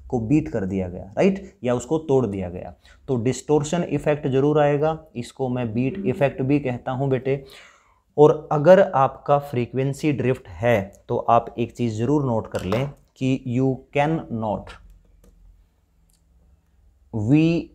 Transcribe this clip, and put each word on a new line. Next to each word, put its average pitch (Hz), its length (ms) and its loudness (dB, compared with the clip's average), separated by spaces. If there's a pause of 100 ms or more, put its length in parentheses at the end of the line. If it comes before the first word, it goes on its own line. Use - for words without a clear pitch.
को 127 120 -4
बीट 143 280 0
कर 104 180 -4
दिया 95 240 -2
गया, 90 140 -12 (140)
राइट, 190 460 0
या 120 120 0
उसको 123 220 -4
तोड़ 139 280 0
दिया 95 240 -6
गया। - 240 -12 (340)
तो 135 80 -2
डिस्टॉर्शन 147 680 0
इफेक्ट 147 440 -2
जरूर 143 320 2
आएगा, 147 380 2 (180)
इसको 123 340 -6
मैं 123 240 -4
बीट 131 320 -2
इफेक्ट 135 360 0
भी 139 180 2
कहता 127 320 -6
हूँ 135 180 -2
बेटे। 131 340 -2 (760)
और 151 340 6
अगर 160 300 8
आपका 135 580 0
फ्रीक्वेंसी 135 720 -2
ड्रिफ्ट 123 360 -2
है 104 340 0 (280)
तो 120 80 -2
आप - 420 2
एक 117 180 -6
चीज़ 113 200 -2
ज़रूर 139 280 0
नोट 113 260 -2
कर 95 140 -6
लें 120 240 -2 (280)
कि 131 320 -2
you 127 260 0 (220)
can 156 220 0 (240)
not, 101 300 -6 (2500)
we 123 320 2 (300)